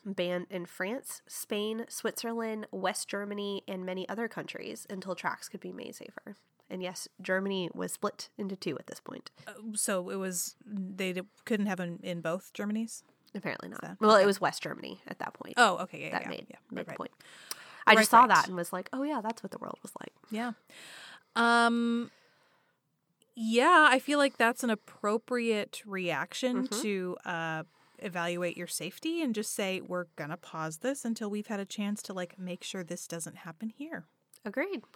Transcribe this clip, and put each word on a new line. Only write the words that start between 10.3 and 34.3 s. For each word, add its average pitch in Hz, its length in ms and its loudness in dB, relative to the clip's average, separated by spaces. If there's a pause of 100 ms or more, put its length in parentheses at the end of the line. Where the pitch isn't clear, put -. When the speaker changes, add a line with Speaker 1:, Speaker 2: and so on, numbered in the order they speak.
Speaker 2:
they 190 480 -4
d-, 180 100 -4 (220)
couldn't 208 220 0
have 190 120 0
them 175 240 -6
in 175 180 -4
both 165 320 -4
Germanys? 214 500 -4 (320)
Speaker 1:
Apparently 147 340 -6
not. - 140 -12
Speaker 2:
Is - 60 -10
that 190 120 -10
Speaker 1:
Well, 214 140 10
it 208 60 12
Speaker 2:
okay. 196 60 8
Speaker 1:
was 196 140 4
West 160 220 0
Germany - 460 -8
at - 100 -10
that - 160 -8
point - 220 -16
Speaker 2:
Oh, 214 220 6
okay, 170 240 -8
yeah, 160 80 -6
Speaker 1:
that - 120 -2
Speaker 2:
yeah, - 60 -8
Speaker 1:
made, - 200 -10
Speaker 2:
yeah, - 80 -16 (140)
Speaker 1:
made - 80 -8
Speaker 2:
right, - 80 -8
Speaker 1:
the 180 40 -14
Speaker 2:
right. - 80 -12
Speaker 1:
point. - 120 -10 (760)
I 214 60 12
Speaker 2:
Right, 214 60 12
Speaker 1:
just 214 120 6
saw 233 100 12
Speaker 2:
right. 254 100 10
Speaker 1:
that 165 180 8
and 185 80 -6
was 170 160 -2
like, 185 200 -6
"Oh 269 120 -2
yeah, 294 160 -2
that's 220 240 -6
what 196 80 -10
the - 60 -10
world - 240 -10
was - 180 -16
like." - 120 -14 (160)
Speaker 2:
Yeah. 226 240 -4 (840)
Um, 233 760 6 (1300)
yeah, 247 520 8
I 254 120 8
feel 294 180 2
like 277 200 4
that's 233 260 4
an 240 60 2
appropriate 220 1160 -2
reaction 190 800 -2
Speaker 1:
Mm-hmm. 233 180 -4
Speaker 2:
to, 190 420 -2
uh, 165 380 -4 (380)
evaluate 175 560 -4
your 175 100 -8
safety 320 560 -4
and 233 140 0
just 208 180 -4
say, 190 260 -2
"We're 180 260 -6 (100)
gonna 156 200 -8
pause 160 420 -8
this 269 260 -4
until 220 260 -4
we've 208 160 -6
had 208 140 -6
a 196 40 -8
chance 208 400 -4
to, - 80 -10
like, 180 280 -8
make 180 240 -8
sure 190 180 -8
this 175 240 -10
doesn't 170 300 -10
happen 170 320 -12
here." 277 360 -10 (400)